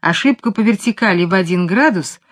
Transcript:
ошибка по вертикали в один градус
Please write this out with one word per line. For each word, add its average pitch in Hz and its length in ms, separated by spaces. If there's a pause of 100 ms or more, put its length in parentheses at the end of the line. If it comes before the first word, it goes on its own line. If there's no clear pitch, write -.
ошибка 233 500
по 214 100
вертикали 208 640
в 175 100
один 180 320
градус 208 540 (120)